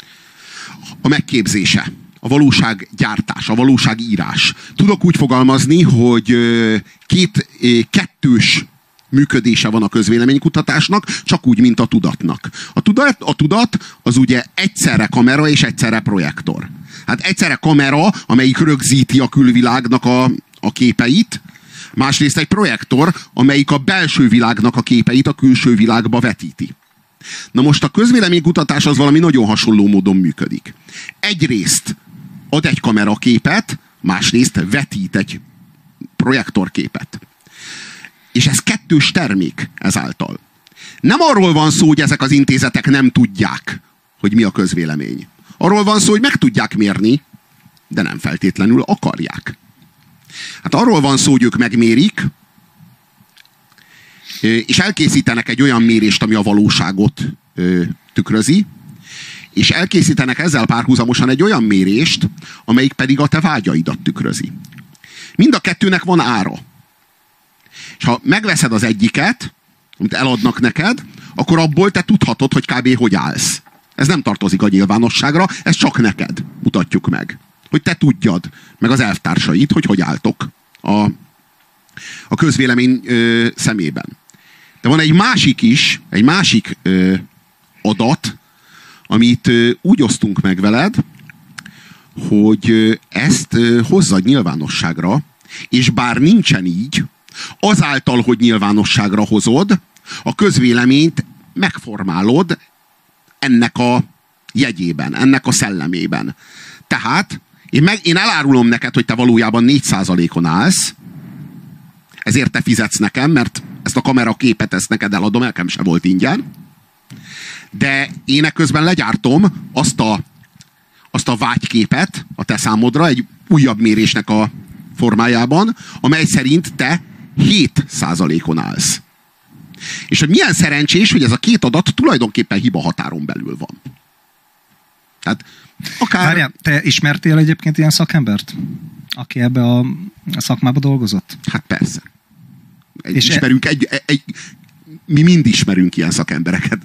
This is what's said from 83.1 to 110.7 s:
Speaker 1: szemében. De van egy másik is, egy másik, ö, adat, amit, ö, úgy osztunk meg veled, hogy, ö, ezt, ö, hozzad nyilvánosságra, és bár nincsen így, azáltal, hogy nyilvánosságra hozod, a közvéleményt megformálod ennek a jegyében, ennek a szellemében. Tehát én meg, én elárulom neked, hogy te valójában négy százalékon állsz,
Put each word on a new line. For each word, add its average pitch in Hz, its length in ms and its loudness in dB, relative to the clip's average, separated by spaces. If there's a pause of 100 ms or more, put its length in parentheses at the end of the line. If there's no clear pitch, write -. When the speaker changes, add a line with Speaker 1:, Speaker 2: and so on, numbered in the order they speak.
Speaker 1:
szemében. 101 500 -4 (760)
De 117 80 -2
van 151 100 4
egy 156 140 2
másik 190 480 2
is, 123 480 0
egy 101 140 0
másik, 151 580 0
ö, 92 340 0 (640)
adat, 113 560 -2 (680)
amit, 120 420 2
ö, 120 240 2 (100)
úgy 185 220 2
osztunk 101 380 -2
meg 95 180 0
veled, 113 360 0 (1300)
hogy, 107 420 2
ö, 110 240 2 (160)
ezt, 139 440 -2
ö, 117 340 2
hozzad 98 380 2
nyilvánosságra, 85 920 -2 (500)
és 123 200 0
bár 120 280 -2
nincsen 139 480 2
így, 95 380 -4 (560)
azáltal, 143 600 0
hogy 113 180 0
nyilvánosságra 104 840 2
hozod, 139 540 2 (440)
a - 120 -6
közvéleményt 131 920 2 (280)
megformálod 107 1040 -2 (840)
ennek 120 380 0
a 123 260 0 (500)
jegyében, 87 640 -4
ennek 131 320 0
a 127 40 0
szellemében. 87 840 -4 (520)
Tehát 123 540 -4 (280)
én 139 140 2
meg, 202 200 2
én 170 140 0
elárulom 143 500 2
neked, 117 260 -2
hogy 120 120 0
te 113 100 -2
valójában 117 480 2
négy 135 200 4
százalékon 90 640 -2
állsz, 101 500 0 (1300)